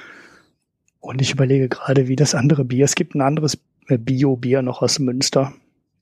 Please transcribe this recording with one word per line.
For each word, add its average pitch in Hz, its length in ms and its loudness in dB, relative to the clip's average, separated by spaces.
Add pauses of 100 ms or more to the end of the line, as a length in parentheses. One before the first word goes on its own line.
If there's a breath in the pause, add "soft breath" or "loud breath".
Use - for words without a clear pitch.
(1000 loud breath)
Und 123 200 -10
ich 131 120 0
überlege 135 360 2
gerade, 131 400 0
wie 131 80 0
das 135 200 0
andere 139 280 2
Bier, 127 220 2
es 139 80 0
gibt - 220 -4
ein 147 60 0
anderes, 147 360 0 (300)
äh, 131 100 2
Bio-Bier 127 640 0
noch 123 220 -4
aus 123 160 0
Münster. 135 540 0 (480)